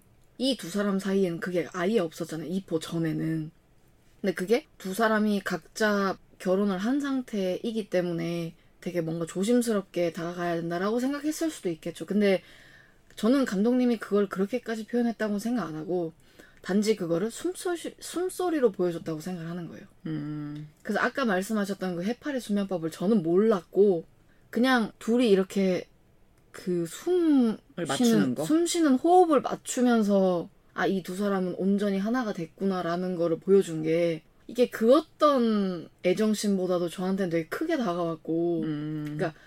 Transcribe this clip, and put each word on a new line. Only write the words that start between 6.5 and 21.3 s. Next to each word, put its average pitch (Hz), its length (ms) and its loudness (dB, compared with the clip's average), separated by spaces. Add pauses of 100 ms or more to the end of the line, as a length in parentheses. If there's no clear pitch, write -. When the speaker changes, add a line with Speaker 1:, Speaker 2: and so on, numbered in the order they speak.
Speaker 1:
한 247 240 0
상태이기 220 880 -4
때문에 170 640 -2 (280)
되게 175 200 -4
뭔가 165 240 -4
조심스럽게 202 880 0
다가가야 175 440 -4
된다라고 175 420 -2
생각했을 285 500 -2
수도 196 200 -6
있겠죠. 165 360 -8
근데 196 380 2 (720)
저는 254 300 2
감독님이 240 520 2
그걸 202 320 0
그렇게까지 220 580 -4
표현했다고는 220 520 -2
생각 226 280 -2
안 156 80 -8
하고, 165 380 -4 (480)
단지 208 340 2
그거를 175 360 -2
숨소시-, - 680 -6
숨소리로 339 720 0
보여줬다고 165 480 -4
생각을 165 280 -8
하는 170 180 -8
거예요. - 180 -16 (200)
Speaker 2:
음. 151 640 -8 (160)
Speaker 1:
그래서 202 160 -4
아까 247 260 -2
말씀하셨던 196 680 -2